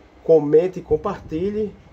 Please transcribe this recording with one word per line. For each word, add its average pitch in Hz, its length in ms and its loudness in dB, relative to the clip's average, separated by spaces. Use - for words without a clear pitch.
comente 160 560 2
e - 20 -16
compartilhe. 196 920 -6